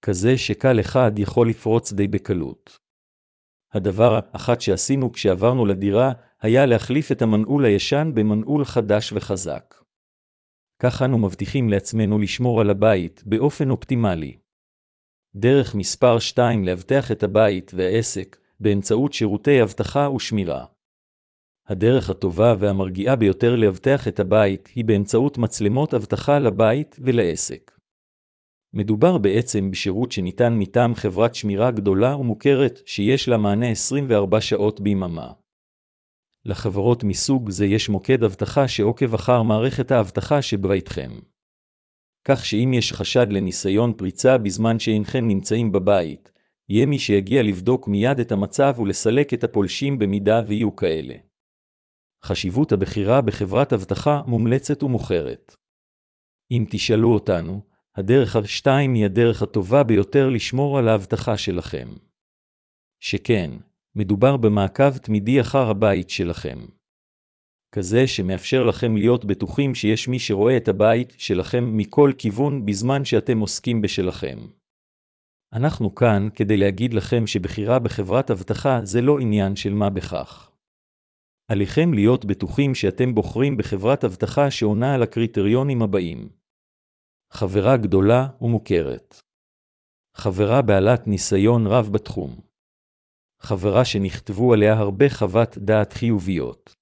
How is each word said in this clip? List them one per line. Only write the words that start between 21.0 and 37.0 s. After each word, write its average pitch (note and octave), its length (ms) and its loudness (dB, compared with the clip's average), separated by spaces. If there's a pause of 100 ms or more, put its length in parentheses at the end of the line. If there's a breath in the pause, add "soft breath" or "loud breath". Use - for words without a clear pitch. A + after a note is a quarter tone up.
הדרך G#2+ 440 2
הטובה G2+ 480 2
והמרגיעה G2 580 -2
ביותר A2 400 2
לאבטח A2+ 520 0
את - 120 -6
הבית G2 540 2
היא A#2+ 100 -4
באמצעות A2+ 540 0
מצלמות A#2 560 0
אבטחה B2 440 0
לבית A2+ 600 2
ולעסק. A#2 800 -2 (960)
מדובר G#2+ 460 2
בעצם G2+ 520 0
בשירות G2+ 420 -4
שניתן G#2 460 0
מטעם A#2 360 0
חברת G#2+ 400 0
שמירה G#2 360 -2
גדולה G#2 460 0
ומוכרת C3 720 0
שיש A#2+ 420 -2
לה A#2+ 80 2
מענה G#2+ 340 0
עשרים C3+ 380 -2
וארבע G#2 320 2
שעות G#2 400 -2
ביממה. F#2 520 -4 (1120)
לחברות G#2+ 600 0